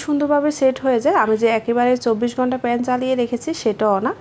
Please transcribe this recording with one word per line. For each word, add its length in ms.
সুন্দরভাবে 460
সেট 260
হয়ে 180
যায়। 200
আমি 180
যে 60
একেবারে 320
চব্বিশ 340
ঘন্টা 240
প্যান 240
চালিয়ে 340
রেখেছি 280
সেটাও 440
না, 160